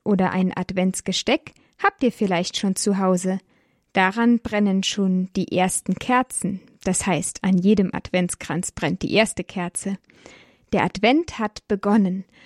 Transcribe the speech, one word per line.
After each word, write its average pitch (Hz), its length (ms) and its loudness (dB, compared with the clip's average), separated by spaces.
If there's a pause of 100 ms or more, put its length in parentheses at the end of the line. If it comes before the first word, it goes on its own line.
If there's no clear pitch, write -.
oder 190 260 2
ein 185 260 0
Adventsgesteck 185 960 -2 (300)
habt 403 200 -2
ihr 240 100 2
vielleicht 185 440 -2
schon 190 180 -2
zu 196 220 0
Hause. 185 440 0 (520)
Daran 226 460 4
brennen 202 460 0
schon 185 520 0
die - 180 -2
ersten 180 420 0
Kerzen. 254 680 -2 (200)
Das - 240 -2
heißt, 175 380 -2
an 185 140 4
jedem 190 340 4
Adventskranz - 800 -4
brennt 165 300 -4
die - 100 -4
erste 214 320 0
Kerze. 185 540 -8 (760)
Der 190 120 2
Advent 240 540 0
hat - 300 -8
begonnen. 196 560 2 (220)